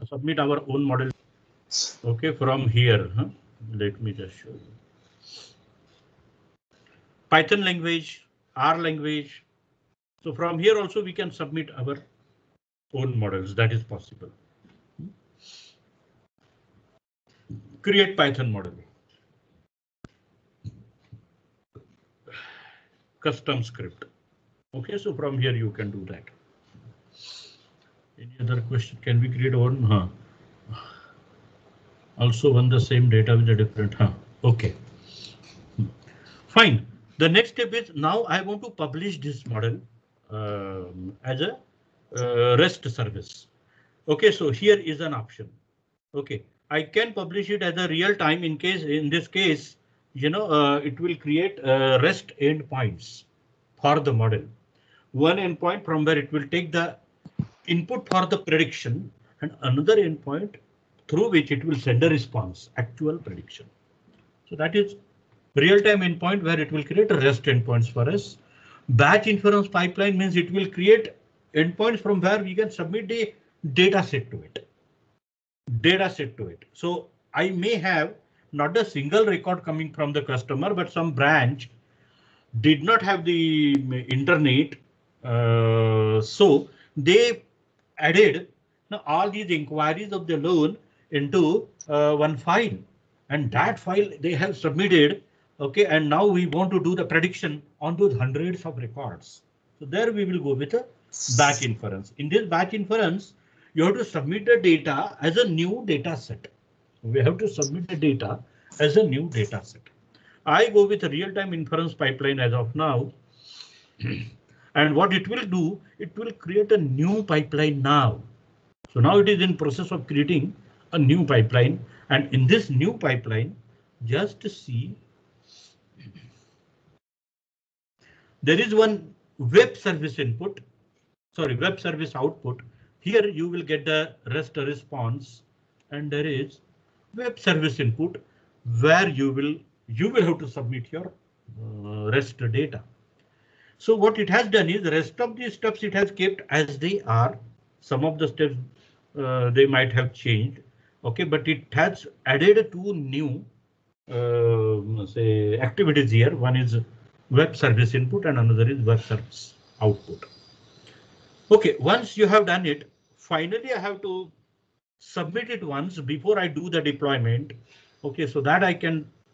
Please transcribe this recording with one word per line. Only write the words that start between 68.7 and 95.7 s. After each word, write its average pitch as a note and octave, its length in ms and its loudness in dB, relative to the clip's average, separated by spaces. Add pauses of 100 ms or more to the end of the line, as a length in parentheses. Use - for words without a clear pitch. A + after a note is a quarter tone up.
Batch D3+ 380 4
inference G3+ 400 2
pipeline F#3 500 0
means F#3 180 0
it F3 160 0
will F#3+ 160 -2
create G#3 460 4 (400)
endpoints F3 460 0
from G#3 200 0
where G3 240 2
we F#3 100 -8
can G#3+ 160 0
submit F#3 380 -6
the A3 260 -4 (400)
data F#3+ 300 4
set - 280 -6
to - 100 -12
it. - 260 -18 (1160)
Data F#3 280 2
set C3 280 -8
to G2 100 -10
it. E2+ 260 -18
So E3+ 340 -6 (260)
I F#3 180 0
may G3 240 -2
have E3 400 -2 (360)
not D3+ 240 -2
a A3+ 80 2
single G3+ 420 0
record F3+ 380 -2
coming D#3 300 -6
from D3 180 -4
the C#3+ 100 -2
customer, C#3 520 -4
but F3+ 180 -4
some E3 200 -2
branch C#3 580 2 (920)
did D3 240 4
not A3 180 4
have F#3 220 -2
the, D#3+ 520 0
mm, B2+ 360 -4
internet. C#3 640 2 (480)
Uh, A2+ 960 2
so - 480 2 (280)
they G#3 460 0 (560)
added, E3 360 4
you F3+ 120 -8 (420)
know, G#3 160 -12
all E3 240 -2
these G3 220 -8
inquiries D#3 600 -4
of F3 160 -8
the E3 100 -2
loan E3 400 0 (340)
into, D#3 560 0 (200)
uh, D3 280 2
one D3+ 200 0
file, E3+ 420 0 (520)
and C3+ 220 -2
that E3 280 0
file G3 300 0 (100)
they E3 140 -2
have F#3 240 -2
submitted. D#3+ 640 2 (380)
Okay, D3+ 260 2